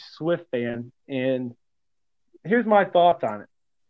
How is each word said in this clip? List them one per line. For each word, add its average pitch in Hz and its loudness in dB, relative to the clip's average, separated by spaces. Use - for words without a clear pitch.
Swift 170 -4
fan, 120 -6
and 127 -4
here's 214 0
my 208 4
thoughts 175 2
on 104 -6
it. - -20